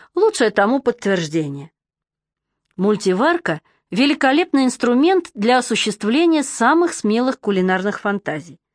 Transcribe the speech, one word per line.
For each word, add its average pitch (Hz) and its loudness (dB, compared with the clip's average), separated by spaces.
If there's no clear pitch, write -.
лучшее 359 2
тому 233 2
подтверждение. 160 -4
Мультиварка — 202 0
великолепный 277 0
инструмент 277 0
для 233 0
осуществления 254 0
самых 320 0
смелых 240 -2
кулинарных 185 -2
фантазий. 156 -6